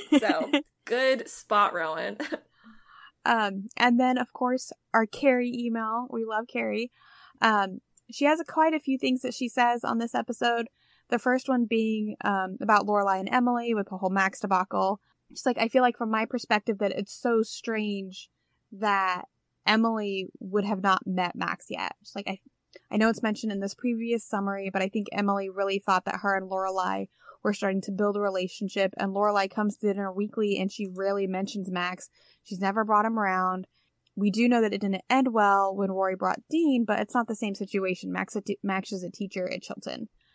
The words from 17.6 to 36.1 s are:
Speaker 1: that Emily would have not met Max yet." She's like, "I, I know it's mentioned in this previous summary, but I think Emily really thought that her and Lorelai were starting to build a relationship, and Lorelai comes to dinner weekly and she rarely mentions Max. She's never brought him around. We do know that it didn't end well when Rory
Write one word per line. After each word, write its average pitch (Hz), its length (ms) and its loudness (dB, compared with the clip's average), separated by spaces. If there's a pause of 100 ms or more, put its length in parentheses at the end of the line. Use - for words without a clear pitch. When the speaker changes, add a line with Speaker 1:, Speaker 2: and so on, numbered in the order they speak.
Speaker 1:
that 190 560 -2 (380)
Emily 214 640 0 (120)
would 196 240 -2
have 202 180 -2
not 190 240 2
met 185 300 -2
Max - 340 -6
yet." - 320 -8
She's - 140 -20
like, 202 120 -8
"I, 190 120 -8 (500)
I - 60 -2
know 220 140 4
it's 226 120 -2
mentioned 214 300 -2
in 196 80 -4
this 196 140 -4
previous 233 500 -2
summary, 196 460 -4
but 190 120 -2
I 190 60 0
think 208 240 -2
Emily 202 380 0
really 196 280 0
thought 185 280 2
that 185 160 -4
her 196 140 2
and 190 140 -4
Lorelai 190 580 -2 (340)
were 208 120 0
starting 190 280 0
to 208 100 -8
build 202 240 0
a 208 40 -2
relationship, 190 800 -2
and 196 160 -2
Lorelai 202 360 2
comes 208 260 -2
to - 100 -2
dinner 196 260 0
weekly 202 460 -2
and 190 140 -2
she 208 160 -6
rarely 196 380 -2
mentions 190 440 -4
Max. 180 380 -4 (340)
She's 190 180 -10
never 196 240 0
brought 208 220 4
him 226 120 0
around. 185 480 0 (500)
We 202 140 2
do 220 180 4
know 240 140 6
that 208 120 2
it 202 60 -2
didn't 196 280 -2
end 254 240 4
well 196 420 4
when 196 180 0
Rory 190 240 0